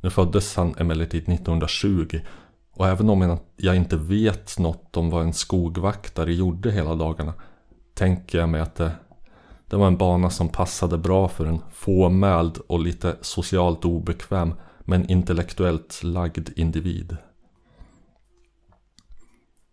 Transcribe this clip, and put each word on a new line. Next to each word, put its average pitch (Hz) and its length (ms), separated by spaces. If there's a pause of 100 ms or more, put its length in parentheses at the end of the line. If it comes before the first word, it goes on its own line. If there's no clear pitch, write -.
Nu 90 80
föddes 92 460
han 87 220
emellertid 82 500
nittonhundratjugo 85 920 (520)
och 92 140
även 95 220
om 98 120
jag, 87 180 (180)
jag 92 180
inte 87 220
vet 98 640
något 82 380
om 85 120
vad 82 140
en 82 100
skogvaktare 85 1000
gjorde 92 380
hela 82 240
dagarna 80 380 (600)
tänker 90 440
jag 85 120
mig 80 120
att - 140
det, 82 160 (760)
det - 80
var 101 120
en 90 100
bana 90 320
som 85 200
passade 85 480
bra 92 300
för - 180
en 80 160 (100)
fåmäld 92 880
och - 220
lite 87 420
socialt 87 640
obekväm 85 680 (260)
men 90 300
intellektuellt 90 960
lagd 85 520
individ. 85 600 (2500)